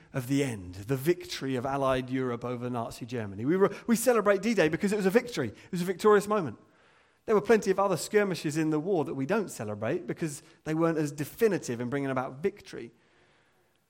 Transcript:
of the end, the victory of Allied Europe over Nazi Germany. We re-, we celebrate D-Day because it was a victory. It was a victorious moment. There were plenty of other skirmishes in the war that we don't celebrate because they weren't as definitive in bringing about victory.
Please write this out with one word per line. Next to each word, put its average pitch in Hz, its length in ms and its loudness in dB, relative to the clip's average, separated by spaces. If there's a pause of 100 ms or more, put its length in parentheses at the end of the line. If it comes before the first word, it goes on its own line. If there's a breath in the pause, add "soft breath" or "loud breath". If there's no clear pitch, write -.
(140 loud breath)
of 123 140 -6
the 139 180 2
end, 92 300 -8 (120)
the 135 80 0
victory 135 640 -2
of 117 80 -4
Allied 131 440 0
Europe 127 360 -4
over 123 240 -6
Nazi 120 360 -6
Germany. 110 380 -6
We 160 140 2
re-, 196 180 4 (100)
we 233 120 4
celebrate 208 440 4
D-Day 214 280 4
because 185 240 0
it - 20 0
was 202 100 0
a 190 40 6
victory. 180 400 2
It - 220 -18
was 180 100 -2
a 175 40 -2
victorious 202 400 4
moment. 196 320 -2 (680 soft breath)
There 226 100 2
were 190 60 4
plenty 208 280 4
of 185 120 2
other 196 160 2
skirmishes 180 580 0
in 156 140 2
the 156 100 2
war 165 240 0
that - 100 -6
we 135 120 -4
don't 185 260 -2
celebrate 110 560 -4
because 151 340 -6 (220 soft breath)
they 156 100 -4
weren't 165 240 2
as 147 140 0
definitive 143 680 -2
in 120 80 -4
bringing 139 220 -2
about 131 300 -4
victory. 123 520 -8 (960 soft breath)